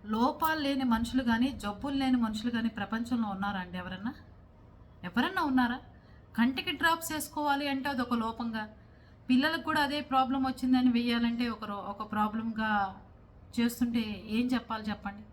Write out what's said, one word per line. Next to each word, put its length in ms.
లోపాలు 540
లేని 240
మనుషులు 400
కానీ, 240
జబ్బులు 480
లేని 220
మనుషులు 340
కానీ 180
ప్రపంచంలో 600
ఉన్నారా 300
అండి 180
ఎవరన్నా? 360
ఎవరన్నా 400
ఉన్నారా? 360
కంటికి 340
డ్రాప్స్ 420
వేసుకోవాలి 540
అంటే 220
అదొక 240
లోపంగా, 560
పిల్లలకు 320
కూడా 200
అదే 200
ప్రాబ్లం 420
వచ్చిందని 480
వెయ్యాలంటే 580
ఒక 140
రో-, 120
ఒక 360
ప్రాబ్లంగా 920
చేస్తుంటే 680
ఏం 200
చెప్పాలి 420
చెప్పండి? 440